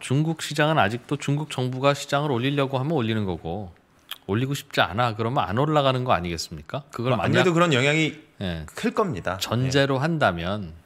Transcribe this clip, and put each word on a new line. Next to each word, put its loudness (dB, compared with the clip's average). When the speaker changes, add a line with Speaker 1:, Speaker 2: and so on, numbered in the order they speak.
Speaker 1:
중국 0
시장은 2
아직도 0
중국 -2
정부가 0
시장을 -2
올리려고 0
하면 -2
올리는 0
거고 -6
올리고 0
싶지 -2
않아 0
그러면 -2
안 -2
올라가는 2
거 0
아니겠습니까? -4
그걸 -4
Speaker 2:
뭐, 2
Speaker 1:
만약 0
Speaker 2:
아무래도 4
그런 4
영향이 2
Speaker 1:
예. -4
Speaker 2:
클 -4
겁니다. -2
Speaker 1:
전제로 2
Speaker 2:
예. 0
Speaker 1:
한다면 0